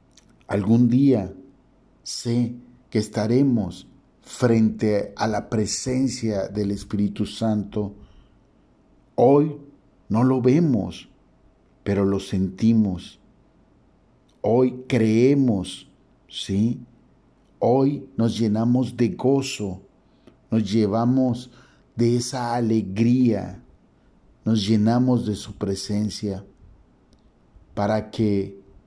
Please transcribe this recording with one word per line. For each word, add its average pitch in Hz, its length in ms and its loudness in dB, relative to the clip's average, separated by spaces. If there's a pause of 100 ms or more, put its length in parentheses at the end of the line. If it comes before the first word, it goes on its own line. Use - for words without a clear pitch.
(460)
Algún 113 440 2
día 120 420 2 (720)
sé 120 540 -4 (340)
que 113 80 0
estaremos 110 880 0 (360)
frente 110 960 2
a 107 100 -2
la 104 240 -4
presencia 113 960 -2
del 101 240 -4
Espíritu 101 560 -2
Santo. 104 680 -4 (1200)
Hoy 143 400 4 (520)
no 110 140 0
lo 131 180 2
vemos, 123 680 0 (720)
pero 101 220 0
lo 98 160 0
sentimos. 98 960 0 (1200)
Hoy 127 460 2
creemos, 117 1040 2 (380)
¿sí? 110 500 -2 (800)
Hoy 135 480 2 (100)
nos 107 220 0
llenamos 117 580 0
de 117 120 2
gozo, 107 720 -2 (640)
nos 107 220 -2
llevamos 117 800 0 (460)
de 120 200 2
esa 120 380 -4
alegría, 110 1120 0 (800)
nos 110 200 0
llenamos 113 600 2
de 104 80 -2
su - 200 -12
presencia, 101 920 -6 (1300)
para 107 380 -2
que 101 480 -2 (260)